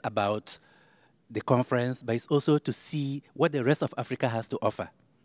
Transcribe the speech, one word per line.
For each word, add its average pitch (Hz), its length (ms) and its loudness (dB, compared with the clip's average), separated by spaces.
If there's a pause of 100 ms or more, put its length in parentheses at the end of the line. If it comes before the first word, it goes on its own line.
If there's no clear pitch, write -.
about 107 520 -2 (720)
the 110 120 -4
conference, 123 600 2
but 113 140 0
it's - 120 -4
also 151 320 4
to - 120 -4
see 139 520 -4 (100)
what 156 180 2
the 143 120 0
rest 143 180 4
of 147 160 -2
Africa 127 320 -2
has 113 200 -4
to 135 120 -4
offer, 110 280 -2 (360)